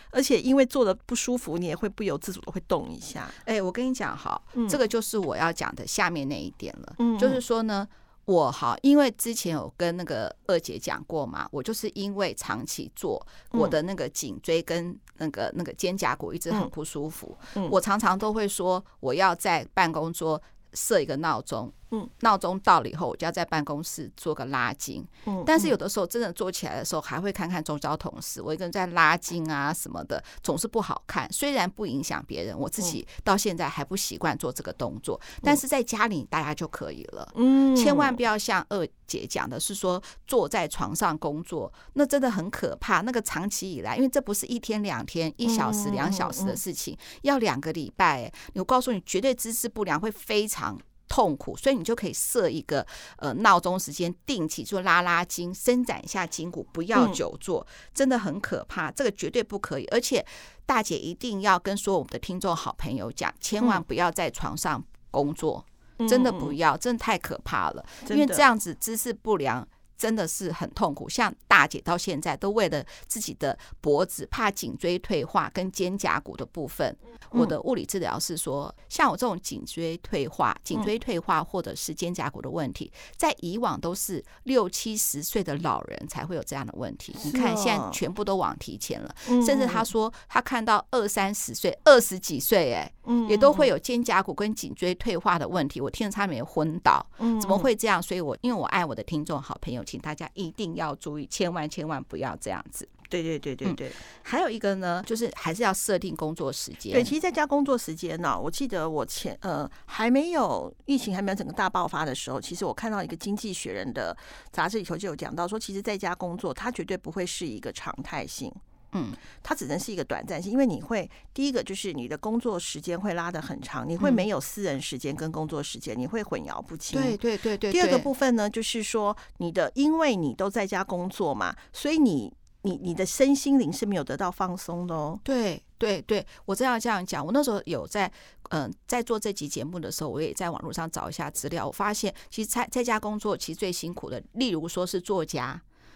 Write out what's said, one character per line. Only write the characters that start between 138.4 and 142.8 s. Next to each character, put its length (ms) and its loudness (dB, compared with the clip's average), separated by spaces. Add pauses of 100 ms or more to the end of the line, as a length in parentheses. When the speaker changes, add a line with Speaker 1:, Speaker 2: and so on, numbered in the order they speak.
Speaker 2:
嗯， 240 -2 (140)
在 160 0
做 160 0
这 120 -2
集 160 -8
节 160 -6
目 160 -8
的 120 -8
时 120 -6
候， 60 -4
我 120 -4
也 120 -2
在 160 -4
网 140 -6
络 100 -8
上 160 -6
找 180 -6
一 40 -8
下 180 -6
资 200 -6
料， 180 -4
我 40 -4
发 220 0
现 180 0 (200)
其 100 -6
实 80 -4
在， 220 0
在 120 0